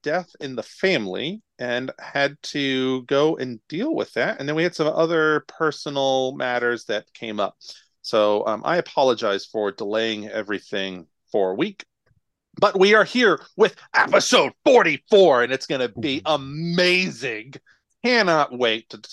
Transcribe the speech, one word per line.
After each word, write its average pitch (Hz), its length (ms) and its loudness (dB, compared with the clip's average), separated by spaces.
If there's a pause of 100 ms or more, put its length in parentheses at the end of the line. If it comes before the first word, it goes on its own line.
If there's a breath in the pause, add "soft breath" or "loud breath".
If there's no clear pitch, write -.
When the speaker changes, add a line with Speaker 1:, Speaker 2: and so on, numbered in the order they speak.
Speaker 1:
death 175 380 -6
in 135 160 -10
the 113 80 -6
family 139 800 -4 (160)
and 123 400 -6
had 143 440 -2
to 131 600 -4
go 147 340 0
and 127 220 -8 (100)
deal 262 240 -4
with - 200 -6
that. 151 260 -4
And 139 100 -8
then 151 60 -2
we 160 80 0
had 175 100 -2
some 156 140 0
other 156 600 0
personal 139 880 -2
matters 123 500 -2
that 107 280 -6
came 107 260 -10
up. 98 180 -4 (440 loud breath)
So, 104 460 2
um, 107 180 -4
I 165 120 0
apologize 117 680 0
for 104 260 -4
delaying 107 580 -4
everything 98 760 -6 (260)
for 95 200 2
a 95 40 -4
week. 196 300 -6 (720)
But 196 200 2
we 202 160 6
are 214 80 6
here 214 360 2 (160)
with 208 200 2 (180 soft breath)
episode - 600 4 (120)
forty-four, 190 760 6
and 120 100 -2
it's 127 140 -4
gonna 127 220 -2
be 131 280 -4 (100)
Speaker 2:
Ooh. 160 40 0
Speaker 1:
amazing. 147 1200 -2 (500)
Cannot 175 540 2
wait 113 320 0
to 110 100 -18 (140)